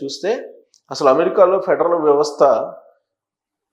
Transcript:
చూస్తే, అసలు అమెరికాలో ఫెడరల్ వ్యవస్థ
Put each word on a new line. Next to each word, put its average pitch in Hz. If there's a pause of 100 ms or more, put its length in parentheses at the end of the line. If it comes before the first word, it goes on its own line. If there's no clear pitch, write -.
చూస్తే, 190 (360)
అసలు 143
అమెరికాలో 180
ఫెడరల్ 170
వ్యవస్థ 151 (1300)